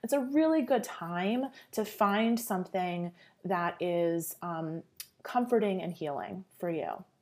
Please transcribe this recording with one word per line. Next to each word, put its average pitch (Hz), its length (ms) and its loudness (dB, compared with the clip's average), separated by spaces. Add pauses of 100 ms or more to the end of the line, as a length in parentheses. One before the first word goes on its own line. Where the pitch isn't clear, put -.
It's 240 100 0
a 285 60 4
really 302 440 4
good 233 200 2
time 202 680 -2 (220)
to 214 120 0
find 220 540 2
something 180 720 -2 (340)
that 175 340 0
is, 170 640 2
um, 165 400 -4 (400)
comforting 226 580 2
and 170 140 -4
healing 160 500 -6 (140)
for 175 140 -4
you. 156 320 -4 (180)